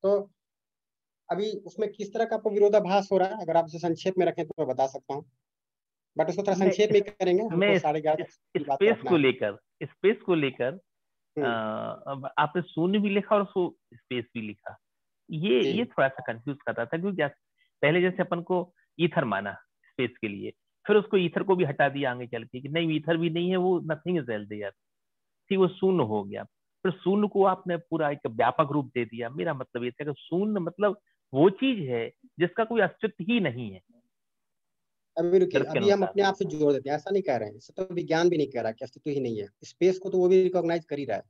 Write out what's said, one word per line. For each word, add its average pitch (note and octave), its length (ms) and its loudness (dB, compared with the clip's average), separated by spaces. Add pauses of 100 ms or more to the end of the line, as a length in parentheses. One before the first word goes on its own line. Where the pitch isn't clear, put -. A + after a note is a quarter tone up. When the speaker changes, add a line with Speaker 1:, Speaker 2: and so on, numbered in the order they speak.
Speaker 1:
तो G3+ 280 0 (1000)
अभी G#3 220 -4
उसमें G3+ 400 -8
किस G3+ 220 -12
तरह A#3 100 0
का A3 120 -4
आपको G#3 140 -2
विरोधाभास G3+ 600 4
हो F#3+ 60 4
रहा F#3 100 4
है, G#3+ 140 -8
अगर E3 140 0
आप E3 80 4
उसे E3 140 -10
संक्षेप E3+ 400 -2
में F3 80 4
रखें E3 200 -2
तो D#3 120 -14
मैं C#3+ 100 -2
बता C3 180 0
सकता - 280 -8
हूँ, D3 160 -10 (880)
but D#3+ 120 0
उसको F3+ 120 -4
थोड़ा G3 140 2
Speaker 2:
मैं F#3+ 100 4
Speaker 1:
संक्षेप G#3 240 4
में G#3 100 6
Speaker 2:
इस-, G3+ 80 -4
Speaker 1:
करेंगे, F#3 340 0
हमको G3 140 -4
Speaker 2:
मैं G3 180 4
इस-, F3+ 80 2
Speaker 1:
साढ़े D#3 180 0
ग्यारह D#3 240 0
Speaker 2:
इस-, - 120 -20
Speaker 1:
की - 280 -6
बात C#3 140 -2
Speaker 2:
space G3+ 120 4
Speaker 1:
रखना A3+ 200 -2
Speaker 2:
को - 60 6
Speaker 1:
है। D3+ 60 4
Speaker 2:
लेकर, A2+ 360 0 (240)
स्पेस G3 340 0 (100)
को F3+ 80 2
लेकर, C#3 400 -2 (640)
Speaker 1:
हम्म। C#3+ 60 -2
Speaker 2:
अ, A2 640 -4
अब C3+ 320 -8
आपने D3+ 240 0
शून्य F3+ 360 0
भी G3+ 120 0
लिखा G3+ 260 0
और G3+ 60 4
उसको F#3+ 340 -2 (180)
space A#2+ 300 -8 (100)
भी A#2 60 -6
लिखा, G#2+ 380 -12 (520)
ये, G3+ 320 2
Speaker 1:
जी। E3+ 160 0
Speaker 2:
ये A#3+ 60 0
थोड़ा D3+ 240 0
सा - 240 -6
confuse C3+ 240 -8 (100)
कर A#2 60 -6
रहा A#2 140 -4
था, E3 120 -6
क्योंकि F#3+ 180 -4
जैसे, D3 180 -2 (480)
पहले D#3 180 4
जैसे F#3 220 0
अपन F3 200 -4
को F3+ 320 -4 (260)
ether E3 240 2
माना G2+ 280 -4 (320)
space B2 260 -4 (100)
के A2 80 -4
लिए, G2+ 220 -10 (360)
फिर G#3 100 4
उसको G#3 200 2
ether F3 260 0
को F#3+ 140 4
भी F3+ 80 2
हटा C#3+ 240 0
दिया C3+ 220 -2
आगे B2 160 -8
चल A#2 180 -10
के B2 160 -12
कि C3+ 80 -14
नहीं D#3+ 280 -2
ether D#3 200 0
भी E3 140 0
नहीं E3+ 200 -2
है, F#3 60 0
वो F3+ 240 0
nothing D#3+ 400 -4
is B2+ 40 -8
there, G#2 460 -8 (760)
ठीक, F#3+ 100 0
वो F#3 100 4
शून्य F#3 360 2
हो G#2+ 200 -2
गया। G#2 200 -10 (400)
फिर F#3 80 0
शून्य G3+ 360 0
को G3 160 2
आपने F#3 320 0
पूरा D#3+ 340 -2
एक C#3+ 160 -6
व्यापक B2 460 0
रूप C#3+ 140 -2
दे A#2+ 180 -4
दिया। A#2 240 -10
मेरा D#3+ 260 -4
मतलब B2 300 -8
ये B2 60 -4
था C#3+ 140 -12
कि C#3+ 180 -8
शून्य G3+ 380 -2
मतलब F#3+ 400 -2 (340)
वो D#3+ 160 8
चीज G#3 380 -2
है A#2 200 -4 (160)
जिसका F3 400 -2
कोई A3+ 160 -2
अस्तित्व F#3+ 520 -2
ही A#3+ 80 2
नहीं B2 320 -4
है। F#2 80 -18 (1400)
Speaker 1:
अभी F3 200 4
रुकिए, F3+ 220 2
Speaker 2:
जगत - 120 -4
के - 60 0
Speaker 1:
अभी G3+ 120 4
हम - 20 6
Speaker 2:
अनुसार। G3 160 2
Speaker 1:
अपने G3 140 -2
आप G3 120 2
से G3 100 -4
जोड़ D3+ 280 0
देते C3+ 180 -2
हैं, D3 60 -2
ऐसा D3+ 140 -8
नहीं G3 120 0
कह D#3+ 140 -2
रहे G#2 120 -4
हैं, G#2 80 -16
इसे - 160 -20
तो F#3 220 -8
विज्ञान E3 340 2
भी E3+ 80 2
नहीं C#3+ 140 0
कह B2 100 -6
रहा A2 120 -4
कि C3 120 -12
अस्तित्व - 260 -10
ही C#3 100 -2
नहीं A2+ 200 -4
है। G2+ 80 -10 (160)
स्पेस F#3 340 0
को F#3 120 2
तो F#3 80 8
वो F3+ 100 6
भी F#3 140 8
recognize E3+ 420 0
कर C#3+ 140 -6
ही C#3+ 60 -6
रहा A2 120 -4
है। F#2 140 -6